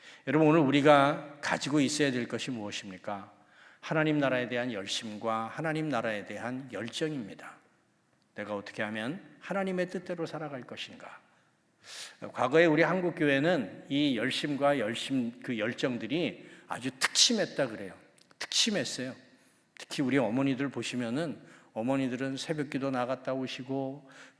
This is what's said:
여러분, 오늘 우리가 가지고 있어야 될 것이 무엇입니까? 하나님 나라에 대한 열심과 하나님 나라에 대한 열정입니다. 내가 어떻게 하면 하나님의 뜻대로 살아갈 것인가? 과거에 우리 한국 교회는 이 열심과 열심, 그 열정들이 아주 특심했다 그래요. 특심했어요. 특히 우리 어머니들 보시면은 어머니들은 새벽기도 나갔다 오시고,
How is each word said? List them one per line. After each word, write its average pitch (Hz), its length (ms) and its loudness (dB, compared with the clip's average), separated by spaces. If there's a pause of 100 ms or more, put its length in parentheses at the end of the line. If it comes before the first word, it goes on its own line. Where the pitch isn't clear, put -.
(280)
여러분, 151 220 6
오늘 160 100 8
우리가 143 800 6
가지고 147 400 0
있어야 139 320 2
될 120 160 -2
것이 120 240 -6
무엇입니까? 101 800 -8 (480)
하나님 156 380 2
나라에 127 320 2
대한 123 240 -2
열심과 110 800 -4
하나님 156 340 -2
나라에 113 380 -2
대한 120 480 -8
열정입니다. 117 840 -6 (800)
내가 104 200 -6
어떻게 101 280 -6
하면 110 380 -6 (180)
하나님의 185 500 -2
뜻대로 170 360 -6
살아갈 147 380 -8
것인가? - 580 -14 (1120)
과거에 135 320 6
우리 160 180 6
한국 175 320 2
교회는 147 720 2
이 139 300 2
열심과 139 640 0
열심, 117 600 -2
그 117 160 -4
열정들이 120 920 -2 (180)
아주 117 320 -6
특심했다 - 680 2
그래요. 98 260 -10 (460)
특심했어요. 139 760 -2 (640)
특히 - 240 -4
우리 131 140 4
어머니들 135 500 2
보시면은 123 720 -4 (380)
어머니들은 131 600 0
새벽기도 143 520 -4
나갔다 131 460 -2
오시고, 135 760 -6 (300)